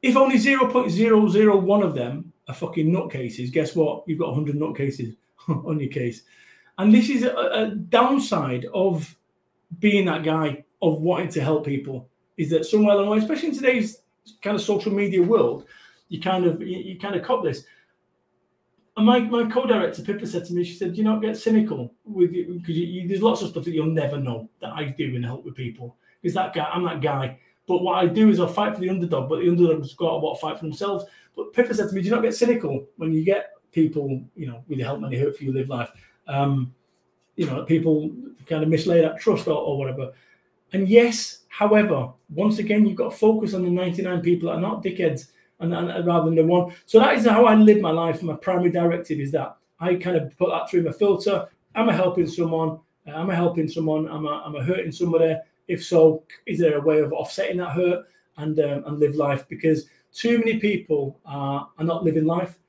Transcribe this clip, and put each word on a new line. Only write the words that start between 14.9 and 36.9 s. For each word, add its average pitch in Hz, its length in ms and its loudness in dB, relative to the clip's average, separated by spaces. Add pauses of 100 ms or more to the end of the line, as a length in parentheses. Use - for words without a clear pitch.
media 190 300 2
world, 170 420 2 (440)
you 165 120 -10
kind 185 240 0
of, 165 160 0
you, 185 160 -8
you 185 220 -12
kind 202 160 -6
of 175 80 -4
cop 233 200 0
this. 147 200 -4 (1300)
And 214 100 4
my, 247 140 8
my 233 300 0
co-director, 226 540 0
Pippa, 202 220 -6
said - 200 -6
to 175 80 -10
me, 175 100 -2
she - 120 -8
said, 175 180 -6
"Do - 40 -10
you 214 60 0
not 214 180 2
get 220 160 -4
cynical 214 560 0 (100)
with 180 300 0
it? 180 140 -6 (180)
'Cause 165 100 -4
you, 170 100 -2
you, 175 220 -8
there's 190 140 -2
lots 220 200 2
of 180 80 -6
stuff 147 160 -8
that 170 60 -6
you'll 160 160 -2
never 147 320 -2
know 120 300 -6 (100)
that - 140 -12
I 151 120 -6
do 135 300 -6
and 120 100 -6
help 135 200 -10
with 135 100 -14
people. 120 400 -14 (280)
'Cause 175 100 -2
that - 200 -4
guy, 151 120 -4
I'm 180 200 -4
that 143 160 -6
guy. 135 380 -4 (280)
But 180 160 0
what 185 200 0
I 170 40 4
do 214 220 6
is 180 100 4
I'll 165 80 2
fight 208 260 -2
for 180 80 -8
the 185 80 -2
underdog, 156 400 -4
but 160 120 -2
the 175 80 2
underdog's 165 440 2
got 165 200 -2
to, - 60 -4
what, 151 200 -4
fight 156 180 -6
for 160 80 -12
themselves." 196 400 -6 (300)
But - 180 -10
Pippa 226 220 2
said 208 140 -2
to 185 60 -6
me, 190 60 -2
"Do 175 60 -2
you 226 80 2
not 220 80 0
get 226 100 0
cynical 226 600 0
when 160 180 -4
you 156 100 0
get 190 280 0 (200)
people, 147 520 -2 (120)
you 156 120 -10
know, 117 200 -14
with 143 120 -8
the 123 40 -4
help 139 160 -6
many 123 180 -6
hurt 143 200 -2
few 131 160 -6
live 131 160 -4
life?" 120 220 -8 (360)
Um, 139 460 -2 (600)